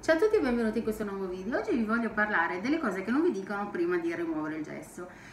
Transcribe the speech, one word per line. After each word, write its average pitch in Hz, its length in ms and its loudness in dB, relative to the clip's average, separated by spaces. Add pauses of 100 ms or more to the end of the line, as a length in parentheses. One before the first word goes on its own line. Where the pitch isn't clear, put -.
Ciao 320 80 8
a 320 40 2
tutti 427 180 6
e - 20 6
benvenuti 233 380 2
in 226 80 -2
questo 220 180 -2
nuovo 196 240 -4
video. 190 320 -2
Oggi 427 160 0
vi 226 80 4
voglio 220 280 2
parlare 185 500 0
delle 294 180 0
cose 190 240 -2
che 208 80 -2
non 285 120 4
vi 359 80 4
dicono 202 380 -4
prima 175 280 0
di 170 180 -2
rimuovere 156 400 -2
il 160 80 -6
gesso. - 420 -12 (280)